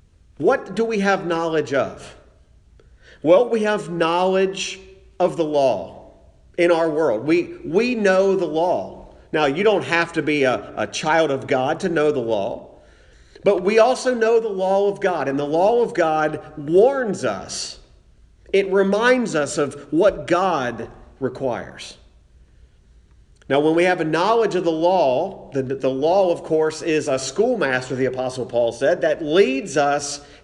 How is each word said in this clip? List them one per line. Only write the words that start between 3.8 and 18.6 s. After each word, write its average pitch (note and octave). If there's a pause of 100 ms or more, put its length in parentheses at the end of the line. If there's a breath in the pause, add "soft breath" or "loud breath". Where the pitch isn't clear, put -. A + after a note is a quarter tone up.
knowledge F#3 (400)
of E3+
the E3
law B2 (440)
in F3
our E3
world. C#3+
We, E3
we A3+
know G3
the F3
law. D#3 (300 loud breath)
Now, D3+
you D3+
don't G3+
have E3
to D#3+
be D3
a, A#2+
a G#2+
child D#3+
of A#2+
God C#3+
to F#3+
know D3+
the C3
law, A2+ (720 soft breath)
but F#3
we A3
also B3+
know A3+
the A3
law G3
of G3
God, E3+
and C3+
the C#3+
law F#3+
of G#3+
God D#3 (160 loud breath)
warns G3
us. - (720)
It F#3+